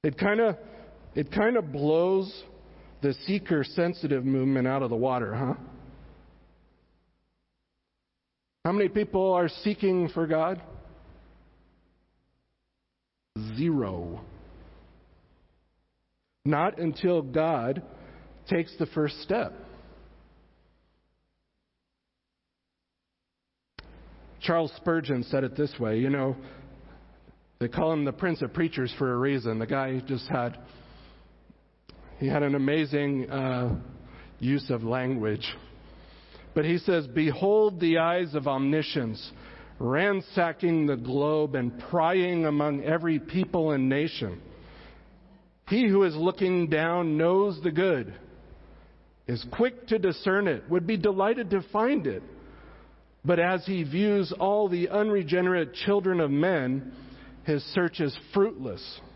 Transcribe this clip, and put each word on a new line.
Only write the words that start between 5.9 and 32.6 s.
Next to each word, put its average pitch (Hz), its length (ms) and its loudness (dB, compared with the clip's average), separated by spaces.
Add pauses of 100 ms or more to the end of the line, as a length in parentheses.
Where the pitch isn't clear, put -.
How 170 80 0
many 202 180 2
people 196 440 2
are 175 160 4
seeking 185 600 0
for 165 180 -2
God? 160 340 0 (3000)
Zero. 104 680 -2 (2250)
Not 151 320 2
until 170 440 0
God 143 600 0 (680)
takes 170 300 -2
the 175 80 0
first 151 360 -2
step. - 320 -4 (4000)
Charles 165 360 0
Spurgeon 143 460 0
said 135 200 0
it 120 120 -6
this 147 240 -2
way, 113 200 2
you 131 100 2
know, 135 260 0 (1200)
they 120 80 -2
call 160 260 0
him 147 120 0
the 135 60 -2
Prince 175 300 -2
of 123 120 -6
Preachers 156 440 -2
for 127 160 0
a 120 40 0
reason. 123 420 0
The 113 80 -4
guy 131 400 -2
just 127 200 -4
had, 120 300 -2 (1600)
he 135 100 -2
had 147 140 2
an 139 140 2
amazing, 143 760 0